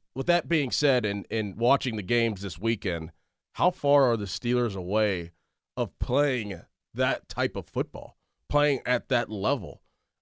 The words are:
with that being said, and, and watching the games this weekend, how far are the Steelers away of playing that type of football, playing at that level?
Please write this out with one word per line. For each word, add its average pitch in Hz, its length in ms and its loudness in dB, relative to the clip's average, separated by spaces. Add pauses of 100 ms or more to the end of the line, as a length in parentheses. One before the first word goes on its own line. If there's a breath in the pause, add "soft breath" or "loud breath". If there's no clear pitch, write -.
(160)
with 131 120 -4
that 170 220 2
being 147 220 0
said, 131 340 2
and, 101 240 -2
and 107 280 -4
watching 117 380 2
the 104 60 -4
games 110 400 0
this 98 160 -6
weekend, 87 540 -2 (420)
how 156 160 2
far 143 400 4
are 117 80 2
the 104 80 -4
Steelers 120 500 0
away 92 560 0 (440)
of 123 240 -4
playing 123 600 0 (360)
that 127 340 -2
type 127 260 -2
of 95 120 -6
football, - 500 -6 (320)
playing 147 340 2
at 123 260 -2
that 120 200 0
level? 104 520 -4 (400)